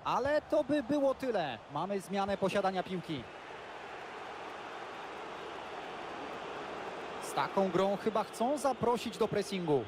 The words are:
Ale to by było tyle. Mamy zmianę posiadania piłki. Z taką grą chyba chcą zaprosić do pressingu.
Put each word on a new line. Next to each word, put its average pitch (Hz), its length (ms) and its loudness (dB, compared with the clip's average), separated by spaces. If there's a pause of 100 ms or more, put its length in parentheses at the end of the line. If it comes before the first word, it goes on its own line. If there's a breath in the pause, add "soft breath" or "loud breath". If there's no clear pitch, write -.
Ale 254 380 2
to 294 220 4
by 294 200 4
było 277 320 4
tyle. 175 420 0 (160)
Mamy 190 260 0
zmianę 196 380 0
posiadania 190 460 2
piłki. 160 400 -4 (4000)
Z - 120 -6
taką 185 360 4
grą 196 280 4
chyba 214 260 2
chcą 262 340 2
zaprosić 240 600 2
do 220 100 4
pressingu. 180 600 2